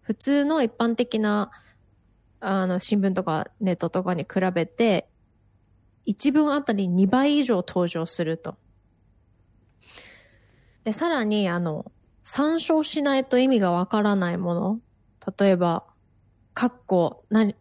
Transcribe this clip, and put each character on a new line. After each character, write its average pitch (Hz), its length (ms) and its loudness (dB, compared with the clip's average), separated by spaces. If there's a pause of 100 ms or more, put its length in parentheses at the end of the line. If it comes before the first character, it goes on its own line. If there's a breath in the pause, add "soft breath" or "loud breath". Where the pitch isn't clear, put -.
普 220 140 -6
通 285 300 0
の 311 180 0
一 226 100 -2
般 233 240 -2
的 240 240 -2
な、 208 320 -2 (880 soft breath)
あ 190 260 -2
の、 180 120 0
新 208 220 -2
聞 190 120 2
と 185 120 -2
か 160 240 -4 (120)
ネ 185 120 0
ッ 165 40 -2
ト 170 120 -2
と 185 160 -2
か 180 100 -2
に 151 100 -4
比 - 160 -4 (120)
べ 170 140 -2
て、 214 420 0 (960)
一 262 280 -2
文 294 200 4
あ 294 100 0
た 240 100 -2
り 196 160 -2
二 185 180 4
倍 277 320 2
以 285 60 2
上 196 220 0
登 180 220 0
場 165 160 -6
す 170 200 -4
る 160 120 -2
と。 160 200 -12 (2250 loud breath)
で、 220 80 -2
さ 330 160 -2
ら 277 160 0
に、 208 240 0
あ 175 100 -2
の、 165 320 -6 (320)
参 320 380 0
照 311 220 2
し 302 200 -4
な 277 160 2
い 262 60 0
と 262 140 0
意 262 100 4
味 247 120 4
が 180 120 2
わ 180 140 0
か 214 160 0
ら 208 140 2
な 175 160 -2
い 175 60 -4
も 175 160 -4
の。 190 260 -2 (580)
例 202 120 4
え 185 60 4
ば、 175 280 0 (680)
か - 140 -2
っ 240 60 -2 (140)
こ、 175 440 0
な-、 214 200 2 (100)